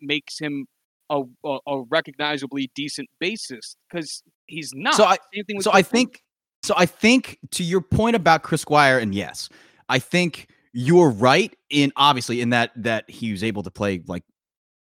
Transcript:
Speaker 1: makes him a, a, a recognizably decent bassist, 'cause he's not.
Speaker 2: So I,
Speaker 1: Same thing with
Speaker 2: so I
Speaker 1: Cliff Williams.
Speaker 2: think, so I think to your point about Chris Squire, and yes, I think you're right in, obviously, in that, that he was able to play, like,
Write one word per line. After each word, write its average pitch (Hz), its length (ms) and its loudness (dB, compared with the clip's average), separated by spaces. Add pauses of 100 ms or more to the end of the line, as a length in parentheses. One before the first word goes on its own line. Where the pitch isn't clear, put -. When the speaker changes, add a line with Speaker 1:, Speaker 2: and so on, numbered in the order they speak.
Speaker 1:
makes 147 380 -6
him 143 260 -6 (440)
a, 143 140 -2 (220)
a, 139 120 -4 (100)
a 139 160 -4
recognizably 139 920 -4
decent 143 340 -10 (140)
bassist, 175 520 -10 (160)
'cause 165 320 -12 (240)
he's 151 260 -12
not. 208 220 -2
Speaker 2:
So 202 100 6
I, 190 120 2 (160)
Speaker 1:
Same 202 120 -10
thing 208 120 -8
with 190 60 -6
Speaker 2:
so - 80 2
I 190 120 6
Speaker 1:
Cliff - 100 -4
Williams. 247 180 2
Speaker 2:
think, - 120 -20 (400)
so 208 120 -2
I 180 100 4
think - 520 0 (140)
to - 120 -6
your 175 180 -2
point 226 340 0
about 165 280 2
Chris - 180 -4
Squire, 143 380 4
and 107 140 -2
yes, 98 340 -8 (400)
I 131 120 0
think 175 500 -4 (240)
you're 151 360 6
right 127 460 2 (140)
in, 143 260 2
obviously, 127 460 2
in 120 80 0
that, 120 260 2
that 110 340 -4
he 113 220 -8
was 98 120 -4
able 104 200 -4
to - 80 -12
play, 98 360 -4
like, 87 160 -10 (640)